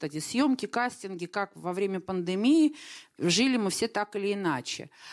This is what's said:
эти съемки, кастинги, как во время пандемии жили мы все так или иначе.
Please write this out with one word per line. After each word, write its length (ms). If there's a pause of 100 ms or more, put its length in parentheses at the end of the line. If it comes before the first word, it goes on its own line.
эти 180
съемки, 460
кастинги, 640
как 280
во 180
время 260
пандемии 760 (440)
жили 380
мы 120
все 180
так 280
или 180
иначе. 560 (240)